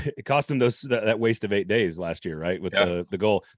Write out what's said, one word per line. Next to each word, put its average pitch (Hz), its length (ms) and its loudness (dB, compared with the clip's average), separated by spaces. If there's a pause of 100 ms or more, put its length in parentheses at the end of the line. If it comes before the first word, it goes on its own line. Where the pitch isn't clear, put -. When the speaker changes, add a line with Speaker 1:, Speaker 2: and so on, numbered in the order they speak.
Speaker 1:
<laughs> 143 140 -4
it - 80 -14
cost 143 200 0
them 143 120 -2
those, 123 240 2
that, 120 240 0
that 110 120 2
waste 113 240 2
of 101 120 -2
eight 98 140 0
days 95 300 2
last 85 280 -6
year, 80 120 -6
right? 87 220 -2
With 90 140 -6
Speaker 2:
Yeah. 98 100 4
Speaker 1:
the, 87 260 0
the 98 60 -2
goal. 98 260 2 (160)